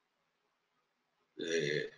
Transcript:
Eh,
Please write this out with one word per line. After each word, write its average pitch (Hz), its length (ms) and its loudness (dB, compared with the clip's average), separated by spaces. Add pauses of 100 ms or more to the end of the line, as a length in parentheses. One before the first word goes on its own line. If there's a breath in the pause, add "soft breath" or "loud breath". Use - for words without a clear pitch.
(1400)
Eh, 78 600 0